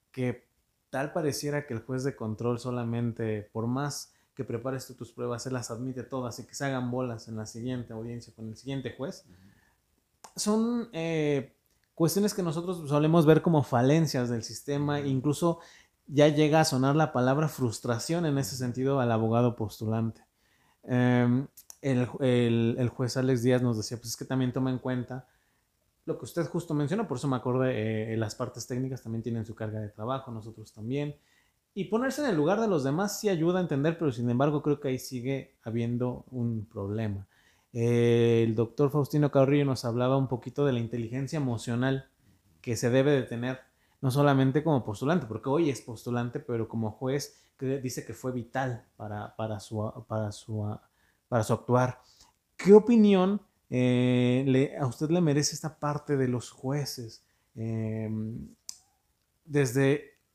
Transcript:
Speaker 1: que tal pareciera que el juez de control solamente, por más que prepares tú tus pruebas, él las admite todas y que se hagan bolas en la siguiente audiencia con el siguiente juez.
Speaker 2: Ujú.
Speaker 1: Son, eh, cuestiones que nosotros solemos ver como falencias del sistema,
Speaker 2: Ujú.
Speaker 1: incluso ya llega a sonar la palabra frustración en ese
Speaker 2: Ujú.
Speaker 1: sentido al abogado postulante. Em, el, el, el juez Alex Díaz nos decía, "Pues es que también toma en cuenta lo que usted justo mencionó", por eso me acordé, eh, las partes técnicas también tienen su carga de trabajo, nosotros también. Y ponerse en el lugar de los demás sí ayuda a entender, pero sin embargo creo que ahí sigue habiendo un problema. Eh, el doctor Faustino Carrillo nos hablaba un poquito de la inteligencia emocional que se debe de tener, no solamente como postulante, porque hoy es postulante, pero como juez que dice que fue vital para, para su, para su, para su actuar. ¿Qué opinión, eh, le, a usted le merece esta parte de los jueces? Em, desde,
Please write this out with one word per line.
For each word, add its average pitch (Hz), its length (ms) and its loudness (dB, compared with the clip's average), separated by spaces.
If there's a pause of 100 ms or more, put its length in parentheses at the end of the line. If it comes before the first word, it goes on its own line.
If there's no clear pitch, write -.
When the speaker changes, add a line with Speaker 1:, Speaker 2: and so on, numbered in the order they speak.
(120)
Speaker 1:
que 127 340 -6 (440)
tal 139 220 -6
pareciera 147 540 -2
que 123 80 -8
el 110 60 -6
juez 131 240 -4
de 139 100 -2
control 113 460 -2
solamente, 117 920 -4
por 113 140 -4
más 139 460 -4 (220)
que 131 100 -8
prepares 127 420 -6
tú 127 80 -18
tus - 180 -14
pruebas, 120 340 -6
él 131 80 -4
las 117 160 -6
admite 127 340 -8
todas 123 340 -8
y 120 80 -14
que - 80 -20
se 143 100 -6
hagan 127 260 -2
bolas 123 360 -4
en 113 100 -10
la 107 100 -8
siguiente 120 460 -8
audiencia 117 440 -10
con 113 120 -12
el 110 80 -12
siguiente 131 400 -8
juez. 160 300 -10
Speaker 2:
Ujú. - 1080 -20
Speaker 1:
Son, 226 560 0
eh, 156 640 -2 (400)
cuestiones 196 400 2
que 196 80 -4
nosotros 170 460 -4
solemos 156 360 4
ver 156 160 8
como 160 220 4
falencias 135 680 2
del 117 140 -2
sistema, 143 560 -4
Speaker 2:
Ujú. 143 100 -6
Speaker 1:
incluso 147 520 0 (460)
ya 147 220 6
llega 151 320 4
a 147 60 6
sonar 135 300 2
la 160 160 2
palabra 135 360 2
frustración 123 800 -2
en 143 120 0
ese 135 160 -4
Speaker 2:
Ujú. 127 100 -10
Speaker 1:
sentido 131 360 0
al 120 120 2
abogado 113 440 4
postulante. 113 680 -4 (640)
Em, 123 600 2 (340)
el, 123 280 0 (120)
el, 120 580 2
el 123 120 0
juez 127 260 -4
Alex 131 260 0
Díaz 123 200 4
nos 120 160 0
decía, 113 180 -6
"Pues 117 140 -14
es - 60 -8
que - 100 -12
también 131 260 0
toma 127 180 -2
en 127 80 -2
cuenta 127 480 -6 (800)
lo 156 140 -6
que - 80 -12
usted 165 200 -4
justo 165 280 -4
mencionó", 156 340 -2
por 135 80 -4
eso 135 120 -4
me 127 80 0
acordé, 113 760 -2
eh, 110 60 -2
las 110 160 -4
partes 120 320 -10
técnicas 131 360 -6
también 113 200 -8
tienen 113 240 -4
su 104 80 -14
carga 107 260 -6
de 104 80 -8
trabajo, 123 420 -8
nosotros 110 440 -14
también. 143 420 -6 (580)
Y 190 100 -4
ponerse 254 380 -2
en 285 80 0
el 185 60 2
lugar 165 240 2
de 226 80 2
los 160 160 2
demás 175 360 -2
sí 214 80 0
ayuda 175 300 2
a 185 40 0
entender, 160 360 0
pero 156 140 0
sin 120 180 0
embargo 143 320 2
creo 147 180 0
que 139 80 -4
ahí 127 100 -2
sigue 131 640 -8
habiendo 120 680 -4
un 117 340 -4
problema. 101 640 -6 (480)
Eh, 117 720 4
el 113 80 0
doctor 120 360 2
Faustino 147 400 2
Carrillo 139 360 4
nos 131 180 -2
hablaba 123 320 2
un 135 120 2
poquito 131 360 -4
de 139 80 4
la 120 60 0
inteligencia 120 580 -4
emocional 127 720 -2 (540)
que 117 140 -4
se 127 120 -2
debe 135 220 4
de 139 140 4
tener, 123 360 -6 (400)
no 135 100 0
solamente 139 540 4
como 147 220 2
postulante, 127 400 -2
porque 110 240 -6
hoy 160 180 2
es 131 140 -4
postulante, 120 580 -6
pero 117 260 -4
como 113 260 -4
juez 135 460 -6 (200)
que 135 200 -4
dice 127 280 -8
que - 80 -12
fue 131 180 -6
vital 123 540 -6 (100)
para, 107 400 -10
para 110 240 -6
su, 107 320 -6 (160)
para 110 240 -4
su, 107 460 -6 (500)
para 117 160 0
su 120 80 0
actuar. 123 480 0 (560)
¿Qué 185 160 6
opinión, 208 720 8 (260)
eh, 123 800 4
le, 135 320 2
a 139 80 0
usted 147 240 -2
le 175 100 4
merece 147 340 2
esta 151 240 -10
parte 147 380 -2
de 131 120 2
los 123 220 -4
jueces? 135 760 -8 (280)
Em, 110 960 -6 (960)
desde, 139 680 0 (200)